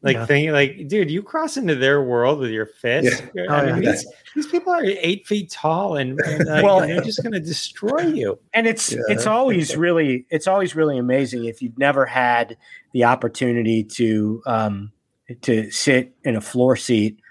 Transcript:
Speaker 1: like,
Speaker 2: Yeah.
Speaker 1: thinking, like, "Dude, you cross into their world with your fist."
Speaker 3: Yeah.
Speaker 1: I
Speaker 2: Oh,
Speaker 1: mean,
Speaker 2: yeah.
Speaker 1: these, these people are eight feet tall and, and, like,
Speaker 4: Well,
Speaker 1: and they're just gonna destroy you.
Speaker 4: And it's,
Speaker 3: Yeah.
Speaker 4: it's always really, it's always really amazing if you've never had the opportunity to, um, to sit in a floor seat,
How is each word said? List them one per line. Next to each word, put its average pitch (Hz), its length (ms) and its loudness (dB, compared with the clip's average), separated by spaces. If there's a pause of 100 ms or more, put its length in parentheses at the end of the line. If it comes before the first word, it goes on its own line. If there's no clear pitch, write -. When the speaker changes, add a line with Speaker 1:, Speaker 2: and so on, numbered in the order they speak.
Speaker 1:
like, 135 140 2
Speaker 2:
Yeah. 117 120 -4
Speaker 1:
thinking, 151 260 2
like, 143 340 0
"Dude, 175 240 0
you 185 140 -4
cross 311 320 -4
into 196 180 0
their 135 260 2
world 127 380 2
with 127 140 -4
your 110 140 -4
fist." - 580 0 (100)
Speaker 3:
Yeah. - 160 -6
Speaker 1:
I 147 120 2
Speaker 2:
Oh, 135 120 2
Speaker 1:
mean, - 80 0
Speaker 2:
yeah. - 80 2
Speaker 1:
these, - 160 -4 (300)
these 294 100 -4
people 349 260 -2
are 330 120 0
eight 196 420 -2
feet 208 240 -4
tall 170 460 -2
and, 135 240 -4
and, 151 260 0
like, 156 160 2
Speaker 4:
Well, 196 200 6
Speaker 1:
and 156 100 -2
they're 180 80 0
just - 200 -6
gonna 214 200 -4
destroy 208 600 -4
you. 247 360 -2 (160)
Speaker 4:
And 226 140 2
it's, 220 240 -2
Speaker 3:
Yeah. 117 160 -4
Speaker 4:
it's - 180 0
always 214 500 0
really, 156 540 0
it's 156 160 -2
always 190 300 0
really 151 220 0
amazing 123 480 -2
if 117 140 -10
you've 117 180 -8
never 139 280 2
had 120 500 0 (360)
the 123 100 2
opportunity 120 800 2
to, 107 640 -2
um, 107 460 -2 (480)
to 110 320 0
sit 127 500 0
in 120 140 -2
a 107 40 -2
floor 127 360 2
seat, 107 420 0 (120)